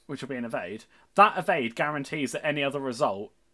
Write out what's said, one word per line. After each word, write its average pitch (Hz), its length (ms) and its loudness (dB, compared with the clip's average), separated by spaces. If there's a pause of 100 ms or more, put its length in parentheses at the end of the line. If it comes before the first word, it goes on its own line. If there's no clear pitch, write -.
Which 139 160 -10
will 127 60 -8
be 139 80 -6
an 120 80 -6
evade. 110 400 -6 (300)
That 202 240 8
evade 156 380 0
guarantees 147 560 -2
that - 120 -6
any 147 200 0
other 139 160 -2
result 120 500 -2 (240)